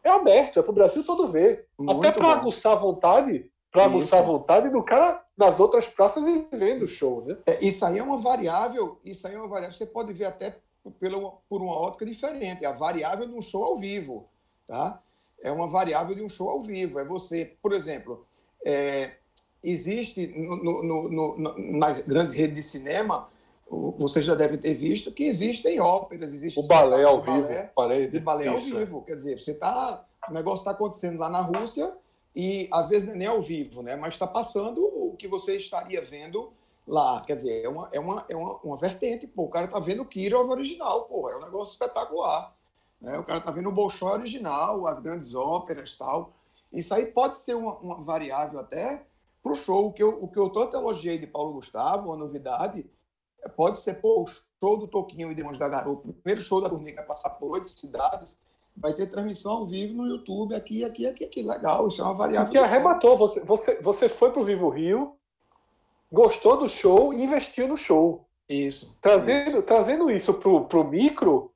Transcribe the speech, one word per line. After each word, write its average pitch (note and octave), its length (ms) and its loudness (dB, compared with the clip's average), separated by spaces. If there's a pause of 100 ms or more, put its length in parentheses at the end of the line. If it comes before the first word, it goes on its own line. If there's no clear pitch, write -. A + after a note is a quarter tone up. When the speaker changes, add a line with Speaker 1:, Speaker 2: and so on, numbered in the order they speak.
Speaker 1:
é D#4+ 60 4
aberto, C#4 500 6
é - 40 4
pro G#3+ 100 -2
Brasil G3+ 300 6
todo E4+ 240 0
ver. F3 400 2 (100)
Speaker 2:
Muito G3 220 0
Speaker 1:
Até D#4 120 6
pra D#4+ 220 4
Speaker 2:
bom. B3+ 80 2
Speaker 1:
aguçar A3 320 2
a - 20 8
vontade, F#3+ 760 4 (220)
pra F#3+ 140 8
aguçar F3+ 360 6
Speaker 2:
Isso. E3+ 80 2
Speaker 1:
a D#3+ 40 2
vontade G3+ 360 4
do C4 140 2
cara E4+ 400 4 (140)
nas F#3 220 6
outras A3+ 280 6
praças G3+ 400 2
e E4 240 0
vendo A#3 320 0
o E3+ 40 -2
show, B2 380 -2
né? F3 200 -8
Speaker 2:
É, E3 200 2
isso G3 200 2
aí F3+ 140 0
é A#3+ 40 -4
uma C#4 140 -2
variável, A3 880 -2
isso F#3+ 240 -14
aí G3 60 -10
é G#3 40 -12
uma A3 120 -12
variável, F#3 260 -8
você A3 100 -8
pode A3 280 -10
ver G3 120 -6
até F#3+ 300 -8 (420)
pela, F#3+ 360 -6 (160)
por G3 120 -6
uma F3 160 -6
ótica F#3+ 280 -6
diferente, A3 600 -8
a C#3 60 -2
variável E3+ 560 -4
de A#3 60 -14
um A3+ 80 -12
show G3+ 240 -6
ao E4+ 100 0
vivo, F#3+ 540 -10 (360)
tá? C#3+ 360 -6 (400)
É C#3+ 100 -6
uma E3 160 -4
variável E3+ 480 -2
de G#3 80 -10
um G#3 60 -10
show - 200 -8
ao C#4 120 -4
vivo, F#3 380 -6
é C#3+ 40 -6
você, E3 480 -8 (100)
por G3+ 120 0
exemplo, C3+ 520 -8 (400)
é, C#3 460 -2 (500)
existe F#3 680 -4
no, E3 280 -8
no, E3+ 280 -2
no, E3 260 -4
no, D#3 280 -4
no, D3+ 420 -6
nas D3 200 2
grandes C#3+ 340 0
redes D3+ 220 0
de D3+ 80 -8
cinema, D#3+ 640 -4 (400)
o, - 300 -6
vocês D3 260 0
já D#3+ 120 2
devem D3+ 220 2
ter D#3 160 -2
visto E3+ 380 -4
que C#4+ 140 -4
existem A3+ 560 -2
óperas, E3+ 520 0
existe D3 280 -6
Speaker 1:
O - 20 -6
balé C#3 400 8
ao C#3+ 180 8
Speaker 2:
balé, C3+ 200 2
Speaker 1:
vivo, D#3+ 340 -4
balé, B2+ 320 2
Speaker 2:
de D#3+ 140 -6
balé D3 260 -2
ao B2+ 80 0
Speaker 1:
isso, C4+ 220 -6
é. - 20 -4
Speaker 2:
vivo, F3 220 -6
quer D#3 160 -12
dizer, C3+ 200 -8
você - 160 -10
tá, B3 520 -4 (240)
o - 20 -10
negócio E3 320 -4
tá G3 80 -4
acontecendo F#3 480 -6
lá D#3+ 100 -4
na F3+ 120 -2
Rússia A3+ 520 -4 (440)
e F#3+ 320 -4
às C3+ 200 0
vezes G3+ 180 2
não G#3+ 80 -10
é - 20 -8
nem F#3+ 100 -4
ao A3 140 0
vivo, C#3+ 400 -8
né? B2 140 -8
Mas D#3+ 220 -10
tá - 100 -4
passando A#3 560 -4
o - 340 -2
que - 80 -18
você F#3+ 300 -4
estaria F3+ 480 -8
vendo E3+ 480 -12 (340)
lá, C3 400 0
quer D3 120 -2
dizer, A2+ 260 -4
é B2 60 -4
uma, D#3+ 240 -10
é D3 60 -2
uma, F#3+ 280 -6
é D#3+ 80 -10
uma, E3+ 260 -8
uma D3 160 -8
vertente, G#3 480 -4
pô, F3+ 180 -6
o - 60 -4
cara F3 200 -2
tá G#3 100 -4
vendo F#3+ 220 -4
o - 40 -8
Kirov A3 440 0
original, C4 560 -4
pô, D3 240 -8
é A#2+ 80 -10
um D3 80 -12
negócio G3 260 -10
espetacular, F3 840 -4 (460)
né? C3 180 -10
O E3 60 -8
cara E3 160 -6
tá D#3+ 120 -8
vendo F3+ 180 -6
o - 20 -4
Bolshoi F#3+ 400 -2
original, G3+ 760 -4
as D3+ 140 -4
grandes D3+ 340 -12
óperas D3 600 -6
e - 40 -20
tal, C#3 360 -6 (400)
isso F3 200 -6
aí A#3 120 0
pode C4 320 0
ser A#3+ 180 -6
uma, A3+ 220 -6
uma E3+ 260 -14
variável D3 560 -6
até G#3+ 460 -8 (360)
pro C#4+ 140 -4
show, G3+ 320 0
o - 60 -8
que G#3 100 0
eu, G#3+ 60 6 (120)
o F3+ 60 -8
que - 100 -6
eu G3 120 2
tanto A#3 260 -2
elogiei F3 420 -4
de D3+ 100 -10
Paulo D3+ 260 -8
Gustavo, D3 560 -4
uma D#3 80 -8
novidade, C#3+ 680 -8 (720)
pode G3+ 240 2
ser, F#3 220 -6
pô, A3 220 4
o E3+ 40 -6
show - 500 -2
do G#3 120 -10
Toquinho E3 420 -6
e D#3 40 -8
Demônios C#3+ 240 -10
da C#3 100 -2
Garoa, C#3 340 -4
o - 100 -14
primeiro G#3 280 -4
show F#3+ 180 0
da F#3 100 -2
turnê D3+ 200 -8
que - 80 -16
vai - 80 -12
passar - 240 -8
por C#3+ 240 -8
oito F3+ 160 -8
cidades, - 680 -6 (400)
vai - 160 -4
ter F#3 160 -6
transmissão G3+ 440 -6
ao A3+ 120 -6
vivo G3 280 -8
no A#3+ 120 -6
YouTube, G#3+ 480 -6
aqui, A3 300 -6
aqui, A#3 240 -6
aqui, C4 160 -6
aqui. - 180 -10
Legal, G#3 460 0
isso - 140 -4
é - 20 -4
uma F#3+ 100 -2
variável G#3 380 0
Speaker 1:
Que C#4 60 6
Speaker 2:
do B3+ 80 10
show. - 0 -
Speaker 1:
arrebatou. C4 520 6
Você, G#3 280 4
você, G#3+ 360 2
você G3+ 280 2
foi B3 240 4
pro C4 100 0
Vivo F#3 240 0
Rio, F#3+ 480 0 (960)
gostou A3 460 6
do C#4 100 0
show G#3 460 6
e A#3+ 100 -2
investiu C4 440 0
no D4 100 -2
show. E3+ 480 2 (220)
Speaker 2:
Isso. C#3+ 540 -6
Speaker 1:
Trazendo, A#3+ 480 6
Speaker 2:
Isso. B3 140 2
Speaker 1:
trazendo B3 480 4
isso F#3+ 220 2
pro, F#3+ 320 4
pro D#3+ 180 4
micro F3 720 2